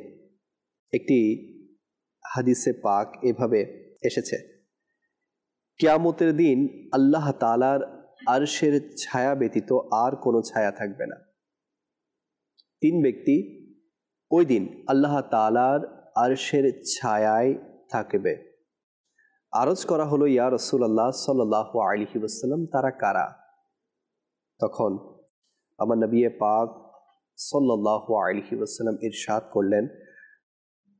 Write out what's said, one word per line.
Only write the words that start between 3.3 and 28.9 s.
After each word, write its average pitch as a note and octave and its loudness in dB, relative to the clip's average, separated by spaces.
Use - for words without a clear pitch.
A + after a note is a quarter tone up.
এসেছে, - -6
"কিয়ামতের D#3+ 2
দিন C#3+ 2
আল্লাহ C#3+ 4
তাআলার B2+ 0
আরশের C#3+ 0
ছায়া C3+ -2
ব্যতীত A#2+ -2
আর B2 0
কোনো A#2 0
ছায়া G#2+ -2
থাকবে G2+ -8
না। - -12
তিন D#3+ 2
ব্যক্তি C#3 0
ওই E3+ 6
দিন G#2+ -2
আল্লাহ C#3+ 2
তাআলার B2 0
আরশের C3+ 0
ছায়ায় A2 0
থাকবে।" G2 -4
আরজ C#3 0
করা D#3 0
হলো, D3 2
"ইয়া B2+ 4
রাসূলুল্লাহ A#2+ 2
সাল্লাল্লাহু A2+ 0
আলাইহি G#2 -2
ওয়াসাল্লাম, B2 -4
তারা C3+ -2
কারা?" G2 -2
তখন G#2 -4
আমার A2+ 0
নবী A#2 2
পাক A2+ 0
সাল্লাল্লাহু A2 0
আলাইহি G2+ -2
ওয়াসাল্লাম A2 -6